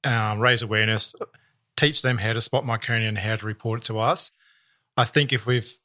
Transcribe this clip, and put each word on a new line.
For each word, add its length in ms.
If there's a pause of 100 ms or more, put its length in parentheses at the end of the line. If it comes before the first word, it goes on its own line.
um, 340
raise 220
awareness, 520 (640)
teach 260
them 180
how 120
to 80
spot 240
Myconia 460
and 80
how 180
to 100
report 360
it 60
to 120
us. 320 (680)
I 80
think 260
if 140
we've 400